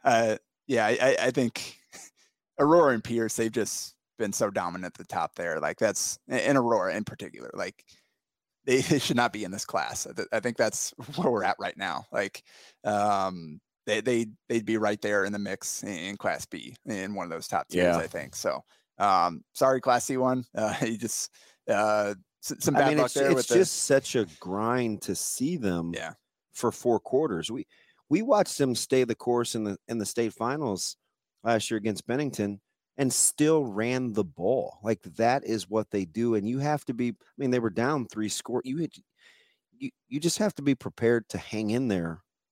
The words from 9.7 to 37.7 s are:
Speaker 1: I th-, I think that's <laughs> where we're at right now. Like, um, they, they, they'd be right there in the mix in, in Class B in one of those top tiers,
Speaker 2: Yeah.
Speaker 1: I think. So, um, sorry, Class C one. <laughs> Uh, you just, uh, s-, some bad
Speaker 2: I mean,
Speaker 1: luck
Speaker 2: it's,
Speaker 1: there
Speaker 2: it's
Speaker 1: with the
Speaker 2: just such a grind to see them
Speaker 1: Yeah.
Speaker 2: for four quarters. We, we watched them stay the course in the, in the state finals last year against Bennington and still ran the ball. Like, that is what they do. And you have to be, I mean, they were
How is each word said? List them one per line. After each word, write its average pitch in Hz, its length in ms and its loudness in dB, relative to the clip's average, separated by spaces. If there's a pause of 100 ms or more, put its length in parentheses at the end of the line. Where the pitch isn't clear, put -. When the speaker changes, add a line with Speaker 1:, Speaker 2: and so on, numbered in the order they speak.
Speaker 1:
I - 60 -14
th-, 104 180 -6
I 113 80 0
think 117 180 -2
that's - 360 -2 (120)
<laughs> 143 100 -14
where 165 160 2
we're 104 120 0
at 95 160 0
right 92 180 -6
now. 90 340 -6
Like, 101 320 -4 (400)
um, 95 760 0 (260)
they, 110 160 2
they, 117 260 2 (220)
they'd 117 160 0
be 113 120 2
right 104 240 0
there 104 240 2
in 104 80 -4
the 101 60 -6
mix - 440 -8
in, 101 60 -8
in 95 280 -8
Class 87 280 -4
B 60 300 -14 (100)
in 101 280 -6
one 92 120 -6
of 82 60 -10
those 82 160 -8
top 85 200 -4
tiers, 87 280 2
Speaker 2:
Yeah. - 20 2
Speaker 1:
I 82 100 -2
think. 76 280 -10
So, 71 280 -4 (340)
um, 87 460 2 (100)
sorry, 135 280 2
Class 123 240 2
C 131 120 -4
one. 127 320 0
<laughs> - 80 -20
Uh, 107 240 0
you 113 160 -2
just, - 320 -6 (400)
uh, 104 460 2 (280)
s-, - 200 -8
some 147 120 2
bad 147 100 6
Speaker 2:
I 135 40 6
mean, 151 80 2
Speaker 1:
luck 127 100 6
Speaker 2:
it's, - 80 -8
Speaker 1:
there 139 120 4
Speaker 2:
it's 135 80 6
Speaker 1:
with 123 140 2
the - 60 6
Speaker 2:
just - 280 4
such 135 320 2
a 110 100 2 (140)
grind 110 640 -2
to 98 120 -4
see 160 420 -2
them 87 360 -2
Speaker 1:
Yeah. 80 200 -8 (400)
Speaker 2:
for 117 180 0
four 117 280 0
quarters. 110 520 -2
We, - 160 -8 (420)
we 170 120 2
watched 214 380 2
them 131 160 4
stay 131 280 2
the 117 120 0
course 120 400 0
in 110 80 -2
the, 101 140 -4 (100)
in 120 100 -4
the 101 80 -2
state 117 280 -2
finals 120 600 -4 (480)
last 113 280 0
year 113 80 0
against 101 280 -4
Bennington 117 540 -2 (360)
and 135 140 0
still 151 540 2
ran 117 480 -2
the 101 100 2
ball. 92 600 -2
Like, 110 180 0 (160)
that 120 260 2
is 107 260 -4
what 107 220 0
they 98 140 0
do. 113 300 0
And 104 120 0
you 123 120 -2
have 147 260 0
to 135 100 -4
be, 123 140 0
I 107 40 -4 (240)
mean, 135 140 -2
they 123 80 2
were 113 120 0